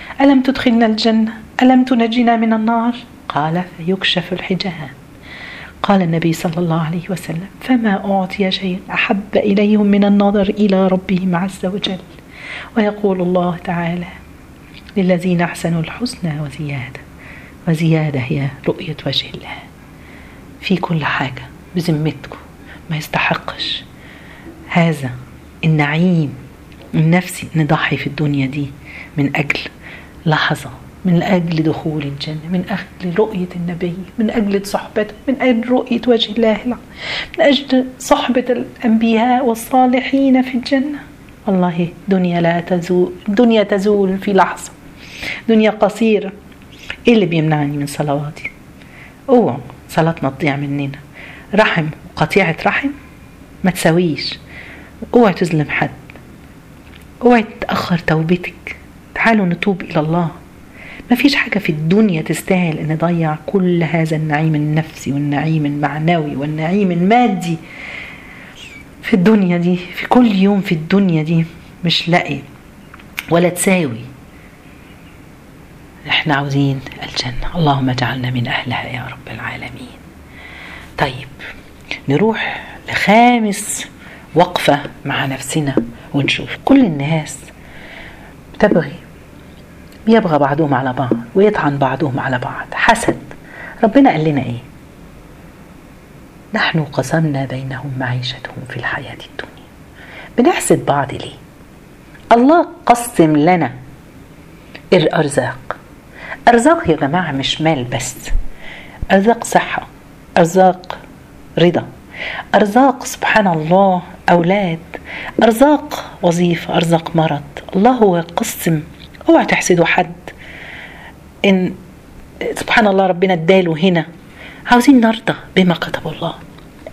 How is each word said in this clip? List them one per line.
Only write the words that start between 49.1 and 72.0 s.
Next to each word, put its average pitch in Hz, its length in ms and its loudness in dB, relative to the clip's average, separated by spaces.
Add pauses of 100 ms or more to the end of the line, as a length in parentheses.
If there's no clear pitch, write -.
اوعوا 196 280 4 (320)
صلاتنا 160 400 0
تضيع 139 260 -2
مننا. 143 440 -6 (560)
رحم 190 300 2 (300)
وقطيعة 180 400 0 (100)
رحم 240 240 -2 (720)
ما 185 80 2
تساويش. 165 680 0 (720)
اوعى 226 200 6
تظلم 160 360 -2
حد، - 200 -2 (1300)
اوعى 240 240 6 (160)
تأخر - 360 -2
توبتك. 165 800 -2 (400)
تعالوا 214 300 2
نتوب 175 360 -2
إلى - 180 -4
الله. 160 300 0 (800)
ما 247 40 -14
فيش 285 200 2
حاجة - 240 -2
في - 100 -4
الدنيا 165 520 2
تستاهل 175 580 -2
إن 160 80 -6
نضيع 160 480 0 (100)
كل 180 380 0
هذا 160 320 0
النعيم 156 400 0
النفسي 151 560 -2
والنعيم 147 540 0
المعنوي 147 720 -2
والنعيم 160 560 -2
المادي 180 680 2 (1400)
في - 120 -4
الدنيا 185 440 4
دي، 175 180 2
في - 320 -8
كل 240 240 6
يوم 196 300 2
في - 100 -2
الدنيا 165 520 0
دي 165 220 0 (400)
مش 170 240 -2